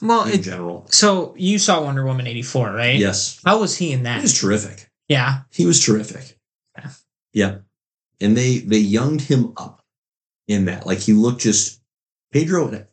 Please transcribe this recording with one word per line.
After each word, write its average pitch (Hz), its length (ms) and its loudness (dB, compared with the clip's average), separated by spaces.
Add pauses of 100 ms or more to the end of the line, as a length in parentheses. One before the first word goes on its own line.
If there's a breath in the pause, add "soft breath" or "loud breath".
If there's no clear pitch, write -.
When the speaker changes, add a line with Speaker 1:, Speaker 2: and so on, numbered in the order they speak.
Speaker 1:
Well, 226 240 2
Speaker 2:
in 196 140 0
Speaker 1:
it, - 20 -6
Speaker 2:
general. 87 480 -10
Speaker 1:
so - 480 2
you 190 220 0
saw 175 240 0
Wonder 135 200 -4
Woman 127 220 -4
eighty-four, 120 480 -4
right? 120 220 0
Speaker 2:
Yes. 98 500 -2
Speaker 1:
How 208 140 4
was 190 180 -2
he 165 140 -4
in 131 120 -2
that? 120 140 -4
Speaker 2:
He - 60 -6
was - 160 2
terrific. 101 500 -4 (180)
Speaker 1:
Yeah. 135 340 0 (100)
Speaker 2:
He 170 160 2
was - 180 4
terrific. - 520 -2 (380)
Speaker 1:
Yeah. - 140 -16 (440)
Speaker 2:
Yeah. 98 220 0 (640)
And 104 160 4
they, 123 220 2
they 107 220 2
younged 123 480 0
him 127 280 2
up - 300 -18 (600)
in 101 180 0
that. 92 220 -6
Like, 92 100 -2
he 107 160 2
looked 120 280 4
just, - 380 0 (540)
Pedro, 151 600 -2